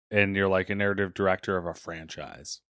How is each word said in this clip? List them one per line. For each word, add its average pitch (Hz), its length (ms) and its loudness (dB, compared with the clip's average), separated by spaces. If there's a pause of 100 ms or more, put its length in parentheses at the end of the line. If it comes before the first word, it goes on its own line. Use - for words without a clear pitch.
(120)
and 101 240 4
you're, 98 140 4
like, 95 200 2
a 101 60 -2
narrative 101 380 0
director 95 440 0
of 85 80 -4
a 85 80 -4
franchise. 80 880 -14 (140)